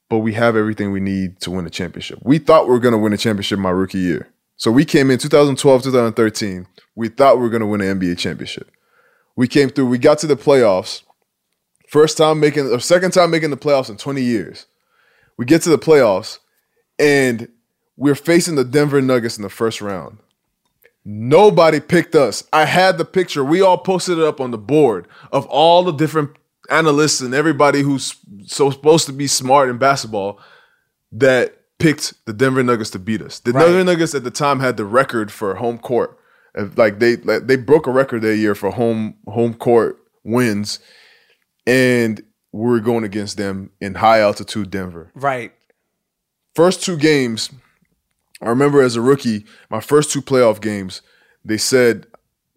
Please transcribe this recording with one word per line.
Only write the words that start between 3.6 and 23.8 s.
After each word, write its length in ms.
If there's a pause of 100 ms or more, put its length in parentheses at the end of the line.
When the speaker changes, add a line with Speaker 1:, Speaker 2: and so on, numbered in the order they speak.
Speaker 1:
rookie 300
year. 300 (260)
So 160
we 120
came 280
in 80
two 100
thousand 300
twelve, 240
two 80
thousand 220
thirteen. 520 (300)
We 140
thought 260
we 80
were 60
gonna 180
win 140
an 80
N 100
B 120
A 40
championship. 560 (640)
We 120
came 220
through. 160
We 140
got 200
to 80
the 80
playoffs. 680 (840)
First 300
time 220
making, 280
or 120
second 320
time 180
making 220
the 60
playoffs 320
in 80
twenty 260
years. 420 (720)
We 80
get 180
to 60
the 100
playoffs, 600 (600)
and 480 (500)
we're 180
facing 400
the 100
Denver 360
Nuggets 360
in 60
the 60
first 320
round. 360 (840)
Nobody 760
picked 340
us. 300 (100)
I 120
had 320
the 80
picture. 380
We 180
all 160
posted 420